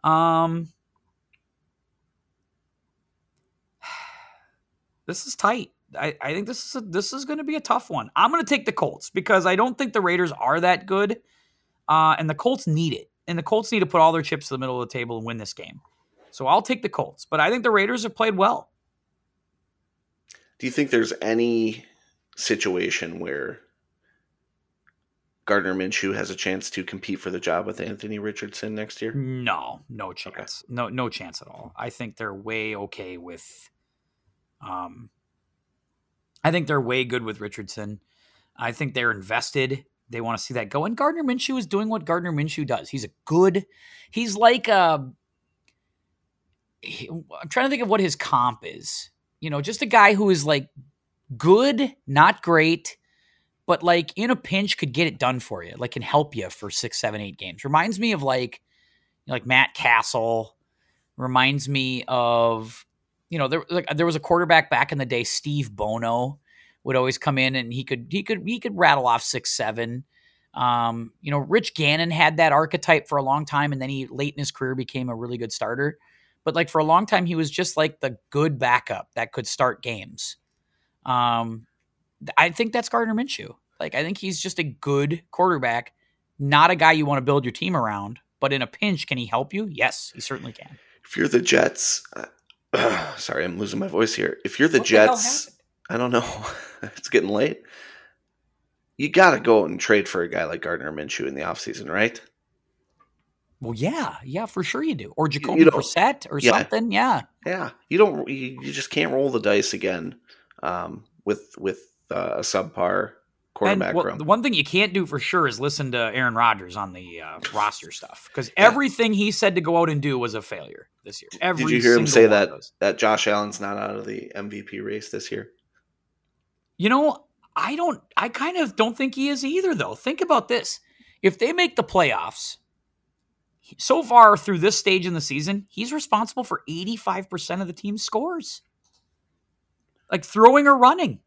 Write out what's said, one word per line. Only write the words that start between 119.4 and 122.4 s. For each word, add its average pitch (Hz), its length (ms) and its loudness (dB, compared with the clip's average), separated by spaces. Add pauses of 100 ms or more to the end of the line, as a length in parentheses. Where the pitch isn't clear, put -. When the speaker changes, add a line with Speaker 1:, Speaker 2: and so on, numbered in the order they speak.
Speaker 1:
to 180 60 0
go 170 160 2
out 170 120 4
and 147 120 0
do 131 180 0
was 117 160 -4
a 107 60 -6
failure - 480 -16 (140)
this - 180 -16
year. - 100 -20
Speaker 2:
Did - 100 -10
Speaker 1:
Every 156 320 2
Speaker 2:
you 120 80 4
hear 120 120 8
him 113 120 6
Speaker 1:
single - 60 2
Speaker 2:
say 117 100 10
Speaker 1:
one 113 40 12
of 107 60 8
Speaker 2:
that, 101 220 4